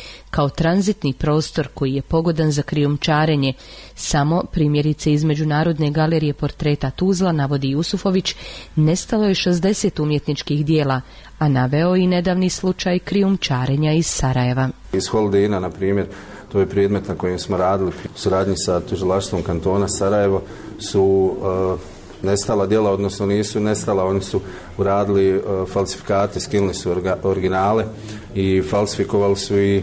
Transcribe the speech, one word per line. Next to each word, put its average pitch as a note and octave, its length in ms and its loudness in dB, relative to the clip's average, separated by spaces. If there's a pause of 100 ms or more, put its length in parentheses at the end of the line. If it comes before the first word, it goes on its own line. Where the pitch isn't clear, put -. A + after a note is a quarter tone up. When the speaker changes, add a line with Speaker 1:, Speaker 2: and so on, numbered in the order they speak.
(300)
Speaker 1:
kao C#3+ 180 0
tranzitni F3 640 0
prostor D3+ 640 0
koji C3+ 200 -2
je C#3 80 -2
pogodan D#3+ 500 0
za C#3+ 100 0
krijumčarenje. D3 880 2 (420)
Samo, D#3 480 0 (100)
primjerice, D3+ 600 2
iz D3 120 2
Međunarodne D#3 680 0
galerije D#3 440 2
portreta D3 560 -2
Tuzla, F#3 420 0
navodi C#3 380 0
Jusufović, F3+ 640 -2 (420)
nestalo F3 480 2
je G3 100 4
šezdeset F3+ 680 0
umjetničkih D3+ 640 0
dijela, C#3+ 360 2 (400)
a D#3 80 2
naveo C#3+ 480 2
i F#3 100 4
nedavni F3+ 440 2
slučaj F#3 480 -2
krijumčarenja D3+ 960 0
iz D#3+ 140 2
Sarajeva. B2+ 640 0 (240)
Speaker 2:
Iz - 160 -2
Holdena, G2+ 520 2
na F2+ 100 -4
primjer, F#2+ 360 0 (460)
to G2+ 80 2
je F#2 60 4
predmet G2 420 0
na F#2 60 -4
kojem F2+ 240 -2
smo F#2+ 180 -4
radili F#2 340 2
u - 280 -12
suradnji F#2+ 380 0
sa F2 240 0
tužilaštvom F#2 640 -2
kantona F#2 460 0
Sarajevo, G2 540 0 (360)
su, F#2+ 560 2 (880)
e, F#2+ 40 -4
nestala G2+ 400 0
djela, G#2+ 240 2
odnosno G2 360 -2
nisu G#2 340 0
nestala, G2+ 440 0
oni F#2+ 160 0
su F#2+ 200 -4 (380)
uradili, G2 520 2
e, F#2+ 100 2 (320)
falsifikate, G2+ 680 0
skinuli G2 340 0
su - 160 -4
orga-, F#2 320 0
originale F#2+ 600 0 (500)
i F#2+ 280 2
falsifikovali G2+ 760 0
su G2+ 220 0
i G2 240 2